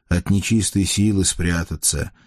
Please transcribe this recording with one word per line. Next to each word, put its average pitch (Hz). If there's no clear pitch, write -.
от 87
нечистой 101
силы 101
спрятаться? 85